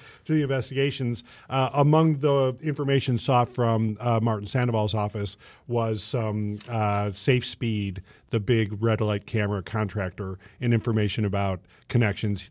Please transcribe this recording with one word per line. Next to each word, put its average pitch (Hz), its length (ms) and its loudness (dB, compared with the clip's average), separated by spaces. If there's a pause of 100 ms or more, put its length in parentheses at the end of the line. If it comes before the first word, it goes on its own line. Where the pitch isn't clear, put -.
(240)
to 156 80 -4
the 156 100 4
investigations. 131 840 -2 (240)
Uh, 131 240 2
among 151 460 6
the 135 440 2
information 135 560 0
sought 120 300 4
from, 113 500 0
uh, 117 240 2
Martin 107 240 0
Sandoval's 110 480 0
office 104 420 -4 (300)
was 113 340 -2
some, 107 580 -4 (100)
uh, 104 420 0
Safe 123 340 0
Speed, 104 580 -6 (280)
the 117 80 0
big 107 420 0
red 113 200 2
light 104 260 -2
camera 104 380 -2
contractor, 95 760 -6 (220)
and 120 120 0
information 110 520 0
about 98 340 -2 (300)
connections. 104 640 0